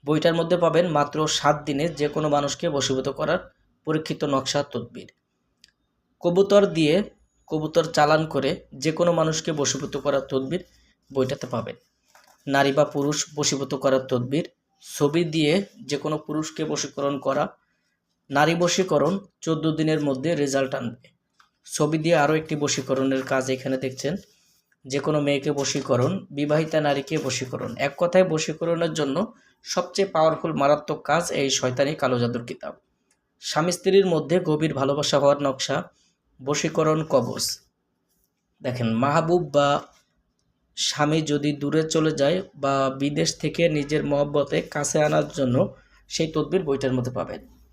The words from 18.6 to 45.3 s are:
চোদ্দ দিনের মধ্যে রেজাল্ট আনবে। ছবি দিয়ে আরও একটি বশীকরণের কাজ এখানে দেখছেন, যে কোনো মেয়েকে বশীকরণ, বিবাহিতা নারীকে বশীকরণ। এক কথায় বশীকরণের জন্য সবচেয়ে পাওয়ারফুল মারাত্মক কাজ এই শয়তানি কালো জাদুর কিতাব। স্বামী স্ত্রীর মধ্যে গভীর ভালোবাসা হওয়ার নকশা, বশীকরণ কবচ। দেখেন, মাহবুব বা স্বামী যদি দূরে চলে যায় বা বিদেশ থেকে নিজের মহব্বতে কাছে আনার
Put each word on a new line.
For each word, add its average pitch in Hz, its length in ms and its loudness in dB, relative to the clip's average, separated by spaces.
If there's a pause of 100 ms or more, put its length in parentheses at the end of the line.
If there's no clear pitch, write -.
চোদ্দ 156 240 -2 (120)
দিনের 156 240 0
মধ্যে 143 340 -2
রেজাল্ট 139 400 0
আনবে। 123 340 -8 (580)
ছবি 151 320 0
দিয়ে 165 180 4
আরও 147 180 4
একটি 156 220 -2
বশীকরণের 135 680 0
কাজ 131 260 -2
এখানে 131 280 -2
দেখছেন, 135 360 -6 (720)
যে 135 160 -4
কোনো 151 200 0
মেয়েকে 143 320 0
বশীকরণ, 139 600 0 (180)
বিবাহিতা 156 500 0
নারীকে 143 380 0
বশীকরণ। 123 600 -6
এক 139 180 0
কথায় 180 320 4
বশীকরণের 165 680 -2
জন্য 139 220 -2 (480)
সবচেয়ে 190 480 -2
পাওয়ারফুল 160 420 2
মারাত্মক 147 500 2
কাজ 160 280 2
এই 139 180 0
শয়তানি 131 440 0
কালো 127 240 0
জাদুর 120 280 -2
কিতাব। - 280 -12 (680)
স্বামী 165 300 0
স্ত্রীর 190 340 4
মধ্যে 156 340 2
গভীর 156 340 0
ভালোবাসা 143 440 0
হওয়ার 143 240 6
নকশা, 139 340 -2 (640)
বশীকরণ 156 600 0 (100)
কবচ। 123 340 0 (1160)
দেখেন, 123 320 -2
মাহবুব 160 480 2 (100)
বা 143 160 4 (1080)
স্বামী 151 460 0
যদি 147 300 0
দূরে 143 360 -2
চলে 156 280 2
যায় 143 200 2 (180)
বা 139 200 -2 (220)
বিদেশ 147 420 -2
থেকে 165 300 -2
নিজের 147 360 0
মহব্বতে 143 540 0 (100)
কাছে 147 340 -2
আনার 151 300 2